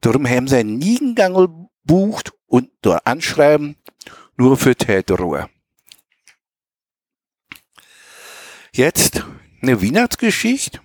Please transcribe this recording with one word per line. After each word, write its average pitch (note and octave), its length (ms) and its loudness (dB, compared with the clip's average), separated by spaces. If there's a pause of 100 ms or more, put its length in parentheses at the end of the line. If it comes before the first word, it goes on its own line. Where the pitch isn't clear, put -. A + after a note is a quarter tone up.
Darum B2 260 0
haben B2 200 0
sie C3 100 2
einen G#2+ 200 -2
Niegengangel F#3+ 720 0 (340)
bucht G3 480 0 (140)
und B2 240 0 (120)
da E2+ 220 2
anschreiben, D3 720 0 (640)
nur B2+ 200 4
für B2+ 180 2
Täterrohr. F2+ 760 -4 (3250)
Jetzt - 540 -2 (360)
eine B2 200 2
Weihnachtsgeschichte. A3+ 1040 -2